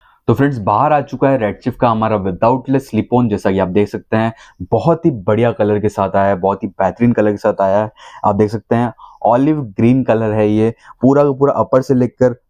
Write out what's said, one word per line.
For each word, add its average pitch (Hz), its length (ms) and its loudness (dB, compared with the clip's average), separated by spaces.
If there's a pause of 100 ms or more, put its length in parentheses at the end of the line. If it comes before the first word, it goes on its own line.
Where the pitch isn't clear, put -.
(280)
तो 117 80 2
फ्रेंड्स, 135 240 0
बाहर 110 340 0
आ 147 80 2
चुका 135 300 -2
है 135 80 2
Red 101 260 -4
Chief 123 160 -6
का 127 80 2
हमारा 110 280 -2
without 104 540 -2
less 131 200 -2
slip 110 320 0
on, 120 80 0
जैसा 101 220 -2
कि 95 60 0
आप 92 100 0
देख 101 200 0
सकते - 280 -6
हैं, 113 160 -2 (300)
बहुत 151 440 0
ही 165 40 0
बढ़िया 110 420 0
color 104 280 0
के 104 80 0
साथ 98 280 -2
आया 98 100 2
है, 101 80 2
बहुत 95 280 -2
ही 104 60 -6
बेहतरीन 98 440 0
color 107 180 0
के 104 60 -2
साथ 101 240 -2
आया 98 240 0
है। 110 60 -8 (340)
आप 104 100 0
देख 104 160 0
सकते 110 240 -6
हैं 117 180 -2 (300)
olive 139 380 0
green 120 420 0
color 113 300 0
है 107 180 2
ये, 110 240 0 (280)
पूरा 139 220 4
का 143 80 0
पूरा 135 200 0
upper 131 300 0
से 135 120 0
लेकर 123 560 0